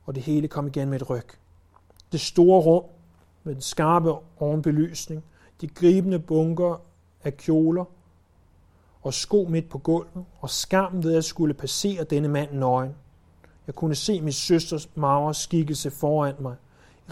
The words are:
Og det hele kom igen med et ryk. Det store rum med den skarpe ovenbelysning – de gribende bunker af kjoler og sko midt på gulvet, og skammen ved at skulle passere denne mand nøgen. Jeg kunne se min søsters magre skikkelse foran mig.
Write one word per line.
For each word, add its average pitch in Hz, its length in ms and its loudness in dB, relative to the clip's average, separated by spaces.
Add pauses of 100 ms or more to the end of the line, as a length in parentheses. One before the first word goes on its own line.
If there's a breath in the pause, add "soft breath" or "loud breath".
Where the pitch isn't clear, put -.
Og 135 80 -10
det 131 80 -8
hele 151 260 -2
kom 147 180 -6
igen 139 220 -4
med 135 120 -4
et 135 100 -10
ryk. 120 280 -8 (760)
Det 160 80 -4
store 185 400 6
rum 165 240 4 (600)
med 151 100 -8
den 131 80 -12
skarpe 165 520 2 (240)
ovenbelysning – 156 840 -2 (360 soft breath)
de 160 80 -10
gribende 180 500 2
bunker 165 640 0 (440)
af 143 120 -6
kjoler 165 480 2 (1160)
og 135 120 -6
sko 202 340 0
midt 165 200 -2
på 139 100 -12
gulvet, 170 460 -2 (160)
og 131 100 -10
skammen 185 540 0
ved 165 100 2
at 160 100 2
skulle 156 300 -2
passere 175 500 -4
denne 147 240 0
mand 143 240 -2
nøgen. 131 420 0 (720 soft breath)
Jeg - 80 -12
kunne 156 200 -2
se 190 260 -2
min 156 120 -2
søsters 160 640 -2
magre 147 380 2
skikkelse 151 560 -2
foran 147 480 0
mig. 127 180 -8 (560 soft breath)